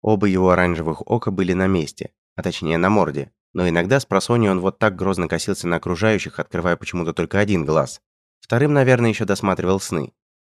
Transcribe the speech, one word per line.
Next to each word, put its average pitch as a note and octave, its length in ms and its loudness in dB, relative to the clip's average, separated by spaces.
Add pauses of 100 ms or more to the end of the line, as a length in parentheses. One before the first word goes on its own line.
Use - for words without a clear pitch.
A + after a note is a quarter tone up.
Оба G#2 240 2
его F#2 240 4
оранжевых E2+ 560 0
ока A#2 240 -2
были F#2 240 -2
на F#2 120 0
месте, F2+ 460 -2 (240)
а - 60 -12
точнее E2 360 -2
на F#2 120 2
морде, D#2 420 0 (200)
но F2+ 160 0
иногда F2 300 2
с C3 80 -4
просонья G#2+ 440 2
он F#2 100 0
вот F#2 180 -2
так G#2 160 0
грозно F2+ 320 -2
косился F2 400 -4
на E2+ 100 0
окружающих, F2+ 640 -2
открывая E2+ 380 -2
почему-то E2+ 360 -6
только F2 260 -2
один G2 260 0
глаз. D2 360 0 (400)
Вторым, C#3+ 320 0
наверное, B2 380 4
еще G#2+ 140 -2
досматривал F#2+ 560 0
сны. D#2 320 -4 (300)